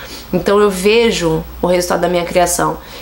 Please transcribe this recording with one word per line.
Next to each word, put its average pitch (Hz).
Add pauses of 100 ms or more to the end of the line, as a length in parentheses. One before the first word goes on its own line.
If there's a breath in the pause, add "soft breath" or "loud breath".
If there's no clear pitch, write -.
(320 loud breath)
Então 185
eu 208
vejo 185 (180)
o 170
resultado 180
da 175
minha 175
criação. 170 (240 loud breath)